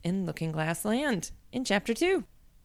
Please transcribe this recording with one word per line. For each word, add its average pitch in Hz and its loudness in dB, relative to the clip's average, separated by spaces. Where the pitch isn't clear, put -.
in 185 0
Looking 160 -4
Glass 160 -2
Land 233 0
in 254 -2
chapter - 2
two. 339 2